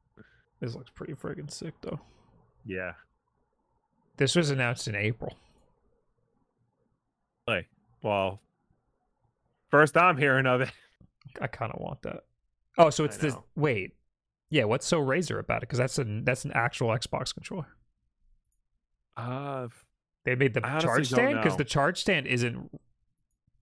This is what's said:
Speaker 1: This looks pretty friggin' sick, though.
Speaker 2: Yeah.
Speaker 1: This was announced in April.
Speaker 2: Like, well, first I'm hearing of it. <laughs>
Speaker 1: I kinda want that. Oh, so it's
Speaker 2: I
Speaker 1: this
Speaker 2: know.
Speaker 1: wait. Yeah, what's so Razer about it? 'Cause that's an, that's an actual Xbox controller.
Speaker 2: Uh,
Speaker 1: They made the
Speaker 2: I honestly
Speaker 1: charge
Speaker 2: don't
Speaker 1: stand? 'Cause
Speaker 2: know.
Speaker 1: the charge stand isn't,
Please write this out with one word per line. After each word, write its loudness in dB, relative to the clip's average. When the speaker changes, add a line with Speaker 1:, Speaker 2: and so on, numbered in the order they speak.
Speaker 1:
This -8
looks -18
pretty -14
friggin' -10
sick, -12
though. -8
Speaker 2:
Yeah. -8
Speaker 1:
This 2
was 2
announced -2
in -4
April. -4
Speaker 2:
Like, 0
well, 0
first 6
I'm 6
hearing 4
of 4
it. -2
<laughs> -20
Speaker 1:
I -4
kinda -8
want -10
that. -12
Oh, 8
so 0
it's -4
Speaker 2:
I -12
Speaker 1:
this 0
Speaker 2:
know. -14
Speaker 1:
wait. -2
Yeah, 4
what's 0
so 2
Razer 0
about -2
it? -8
'Cause 0
that's 0
an, -2
that's -2
an -8
actual 0
Xbox -4
controller. -10
Speaker 2:
Uh, -8
Speaker 1:
They 2
made 4
the -2
Speaker 2:
I -2
honestly 2
Speaker 1:
charge 2
Speaker 2:
don't 0
Speaker 1:
stand? 2
'Cause 4
Speaker 2:
know. -4
Speaker 1:
the 0
charge 0
stand 0
isn't, -2